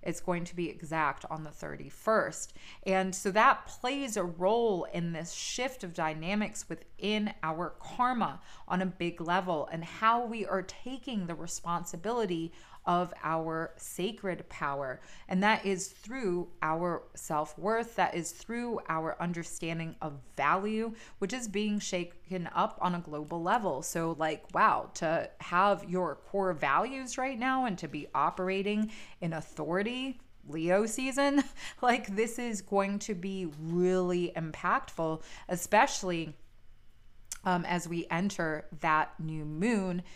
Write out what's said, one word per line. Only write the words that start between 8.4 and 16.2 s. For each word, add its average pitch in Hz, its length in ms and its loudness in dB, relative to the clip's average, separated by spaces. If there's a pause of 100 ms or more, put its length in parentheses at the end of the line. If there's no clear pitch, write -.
on 185 140 2
a 190 40 2
big 175 340 -2
level 175 520 2
and 165 100 -4
how 226 420 4
we 220 200 -4
are 190 180 0
taking 247 640 -6
the 170 80 -2
responsibility 170 1160 -2 (340)
of 175 360 2
our 160 540 0
sacred 190 720 -4
power. 139 520 -2 (280)
And 185 140 4
that 214 220 6
is 190 240 0
through 202 600 -2 (120)